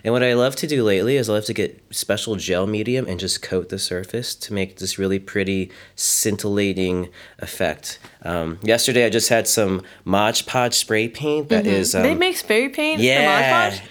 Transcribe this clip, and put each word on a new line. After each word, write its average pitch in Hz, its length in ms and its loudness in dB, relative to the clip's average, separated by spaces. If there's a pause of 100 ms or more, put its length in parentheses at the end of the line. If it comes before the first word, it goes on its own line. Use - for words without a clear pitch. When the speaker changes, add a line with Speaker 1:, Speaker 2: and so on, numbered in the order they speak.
Speaker 1:
And 113 120 0
what 123 100 2
I 123 100 2
love 123 240 2
to 180 100 -4
do 143 140 0
lately 107 360 2
is 113 120 0
I 104 40 2
love 107 120 0
to 113 80 -4
get - 380 -4
special - 460 -4
gel 90 300 0
medium 107 380 -2
and 90 140 -6
just 92 220 -4
coat - 260 -4
the 98 100 -8
surface 95 580 -6
to - 180 -10
make 95 240 -4
this 92 200 -6
really 95 220 0
pretty 95 520 -4 (260)
scintillating 98 1120 0 (300)
effect. - 600 -6 (240)
Um, 82 400 -4
yesterday 117 420 4
I 110 40 4
just 110 180 2
had 113 180 4
some 95 360 2 (240)
Mod 104 400 2
Podge 123 300 0
spray 113 340 0
paint 151 400 -2
that 214 160 2
Speaker 2:
Mm-hmm. 214 80 2
Speaker 1:
is, - 180 2
Speaker 2:
They 220 220 2
Speaker 1:
um, 320 60 -4
Speaker 2:
make 359 180 0
spray 240 320 0
paint 311 300 -2
for 110 40 2
Mod - 20 6
Speaker 1:
yeah, 135 680 4
Speaker 2:
Podge? 95 200 -8